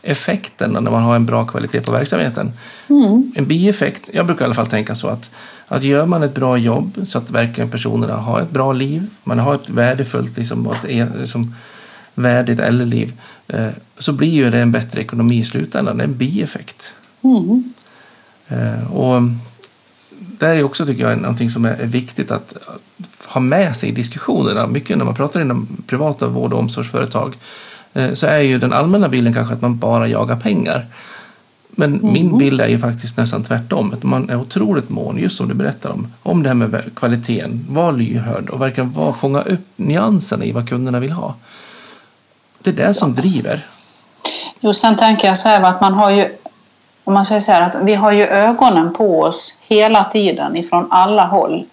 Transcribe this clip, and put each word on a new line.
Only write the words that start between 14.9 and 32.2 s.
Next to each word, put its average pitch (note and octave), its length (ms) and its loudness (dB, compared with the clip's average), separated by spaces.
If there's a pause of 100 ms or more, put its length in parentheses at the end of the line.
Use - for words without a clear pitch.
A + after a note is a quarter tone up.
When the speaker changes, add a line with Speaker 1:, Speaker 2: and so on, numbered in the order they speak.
Speaker 1:
ekonomi A#2 380 0
i A2 40 -2
slutändan. - 540 -4
Det A#2+ 60 -2
är D3 40 -2
en C3 100 -4
bieffekt. D3+ 760 -6 (320)
Speaker 2:
Mm. A#3+ 500 2 (720)
Speaker 1:
Eh, A#2 460 -4
och B2+ 280 2 (1000)
där E3 360 0
är D3+ 80 2
också, C#3 220 -2
tycker B2 240 0
jag, A2+ 120 0
någonting A#2 300 -2
som A#2 140 0
är, A2+ 40 2 (120)
är A#2 40 -4
viktigt B2 460 -4
att, A2 220 -8
att - 800 -20
ha C3 80 0
med D3 340 2
sig - 140 -6
i - 20 -4
diskussionerna. A2+ 760 -2
Mycket C#3+ 300 -2
när - 80 0
man - 100 -2
pratar D#3 260 -2
inom B2 260 -2 (200)
privata C#3 400 -2
vård- A#2+ 260 -2
och A#2+ 60 0
omsorgsföretag, A#2+ 760 -4 (560)
eh, C3 200 0
så C#3+ 140 -2
är D3+ 120 4
ju C3 180 4
den B2+ 160 0
allmänna F3 360 4
bilden A#2+ 240 2
kanske A#2 200 -2
att A#2 80 -6
man B2 160 0
bara A#2 300 0
jagar A2+ 280 0
pengar. C#3+ 500 -2 (840)
Men D3 320 0
Speaker 2:
Mm. G#3+ 140 2
Speaker 1:
min E3+ 240 4